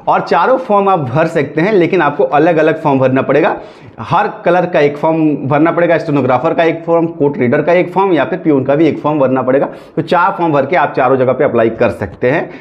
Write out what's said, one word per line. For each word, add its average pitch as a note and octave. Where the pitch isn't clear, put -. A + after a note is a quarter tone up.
और E3
चारों G3
form G3+
आप F#3+
भर D3
सकते D3+
हैं। G3
लेकिन F3+
आपको C#3+
अलग-अलग D3+
form C#3
भरना C3
पड़ेगा, D3
हर F3+
color F3
का E3+
एक D3
form D#3+
भरना D3+
पड़ेगा, E3
Stenographer C#3+
का E3+
एक E3
form, E3+
कोर्ट D3
reader B2+
का F3
एक F3
form G3
या C#3+
फिर F3
peon C#3
का C3+
भी D#3
एक C#3
form D3+
भरना C3
पड़ेगा। C3
तो D#3+
चार F3+
form E3+
भर C#3
के C3+
आप D3
चारों C3
जगह B2+
पे C3
अप्लाई A#2
कर A2+
सकते -
हैं, F3